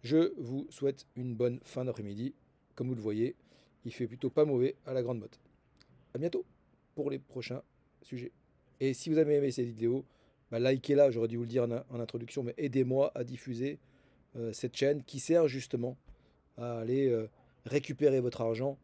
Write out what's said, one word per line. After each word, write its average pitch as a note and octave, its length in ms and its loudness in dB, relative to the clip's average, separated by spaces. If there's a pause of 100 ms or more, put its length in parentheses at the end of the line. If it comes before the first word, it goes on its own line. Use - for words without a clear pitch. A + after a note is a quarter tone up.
Je D#3 340 4
vous C3+ 320 -6
souhaite C#3 360 -4 (100)
une B2 200 -6
bonne B2 280 0
fin B2+ 220 -6
d'après-midi. G#2+ 480 -6 (420)
Comme B2 120 -6
vous B2+ 80 -2
le A2 60 -8
voyez, G#2+ 340 -2 (500)
il A#2 80 -10
fait B2 140 -6
plutôt B2 220 -4
pas D3+ 140 4
mauvais C3+ 320 2 (100)
à C3+ 80 -8
la B2+ 100 0
grande A#2+ 160 -4
motte. - 200 -16 (760)
À - 40 -8
bientôt E3+ 280 -2 (500)
pour D3 140 -2
les C3+ 100 -4
prochains C3 420 -10 (400)
sujets. B2 300 -10 (500)
Et C3+ 120 2
si - 160 -6
vous D#3 80 4
avez D3 180 6
aimé C#3 160 2
cette B2 160 -2
vidéo, A#2 360 0 (460)
bah, A#2 100 -2
likez-la, C3+ 520 6
j'aurais A#2 180 0
dû A#2 80 -4
vous A#2+ 60 -4
le A#2 60 -6
dire A#2+ 140 2
en, A#2+ 260 -2
en A#2+ 120 -8
introduction, A#2 420 -6
mais A#2+ 140 -6
aidez-moi C3+ 580 2
à B2+ 80 -4
diffuser, B2+ 560 -6 (560)
euh, A2+ 160 -4
cette - 240 -6
chaîne C#3 280 2
qui - 160 -10
sert D#3+ 280 4
justement B2+ 500 -4 (600)
à A#2+ 220 -6
aller, B2+ 280 0
euh, A2+ 200 2 (380)
récupérer C#3 540 2
votre A#2+ 220 -2
argent A#2 420 -2